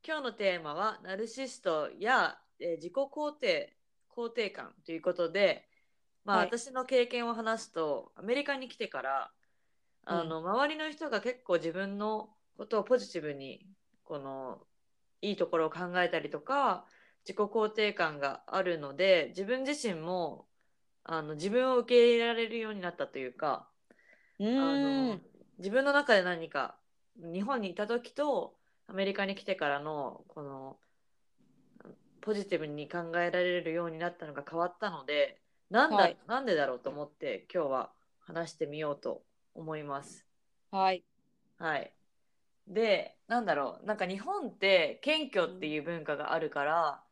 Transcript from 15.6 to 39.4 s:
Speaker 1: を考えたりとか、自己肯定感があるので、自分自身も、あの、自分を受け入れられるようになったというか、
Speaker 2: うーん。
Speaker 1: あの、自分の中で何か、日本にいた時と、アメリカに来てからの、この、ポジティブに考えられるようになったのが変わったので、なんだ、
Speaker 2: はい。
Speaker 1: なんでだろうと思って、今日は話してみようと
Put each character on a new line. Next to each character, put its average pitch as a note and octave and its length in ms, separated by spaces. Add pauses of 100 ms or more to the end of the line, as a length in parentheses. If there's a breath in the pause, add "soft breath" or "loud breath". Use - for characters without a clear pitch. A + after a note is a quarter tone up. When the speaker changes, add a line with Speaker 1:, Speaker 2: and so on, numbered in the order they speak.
Speaker 1:
を - 20
考 F3+ 320
え F3 60
た E3+ 120
り D3+ 100
と D3+ 100
か、 B3+ 460 (400 soft breath)
自 - 80
己 - 40
肯 G#3+ 320
定 G#3+ 220
感 D#3 260
が C#3 300
あ F#3+ 160
る F3 140
の C#3 160
で、 F3 360
自 F#3+ 140
分 B3+ 200
自 C4+ 300
身 - 20
も、 E3 520 (560)
あ D#3+ 180
の、 D3+ 140
自 E3+ 140
分 B3+ 220
を B3+ 80
受 A#3+ 160
け A#3+ 160
入 A#3 80
れ A#3 80
ら A#3 60
れ A3+ 140
る A3+ 120
よ A3 100
う G#3+ 40
に G3+ 60
な F3 100
っ E3+ 60
た C#3 120
と C3+ 120
い B2+ 80
う B2 60
か、 - 340 (720 soft breath)
Speaker 2:
う G3+ 60
ー A#3+ 100
ん。 C4+ 40
Speaker 1:
あ C4+ 560
の、 E3 40 (380)
自 F#3 120
分 C4 140
の C#4+ 80
中 C#4 220
で F#3 100
何 E3+ 260
か、 - 280 (400)
日 E3+ 240
本 B3+ 180
に G3 100
い E3+ 60
た G#3+ 120
時 A#3+ 260
と、 C#4 420 (340)
ア F#3+ 40
メ G3 100
リ G3 100
カ G3+ 120
に F#3+ 100
来 - 80
て F#3 140
か D3+ 100
ら C#3+ 140
の、 D3+ 480
こ D3+ 140
の、 C3+ 360 (1400)
ポ G#3+ 120
ジ G3+ 140
テ F3+ 80
ィ D#3+ 40
ブ D#3 80
に D3 200
考 E3+ 320
え F3 120
ら F3+ 100
れ F3+ 200
る D#3+ 120
よ E3+ 140
う - 20
に D#3+ 80
な E3+ 100
っ F3 100
た D#3+ 80
の D3 80
が C#3+ 160
変 D#3+ 80
わ F3 100
っ F3+ 120
た G#3 120
の C#3+ 120
で、 C#3+ 380 (280)
な A3 180
ん A3 40
だ、 G#3 60
Speaker 2:
は F#3+ 100
い。 - 180
Speaker 1:
な A#3+ 140
ん C4+ 60
で G3 100
だ C#3+ 100
ろ B2+ 100
う B2 40
と C#3 100
思 D3 140
っ C#3+ 80
て、 A2 420
今 E3+ 120
日 - 20
は C3 240 (300)
話 E3 300
し - 20
て D#3+ 120
み D3 140
よ D3+ 120
う C#3+ 40
と - 300 (300)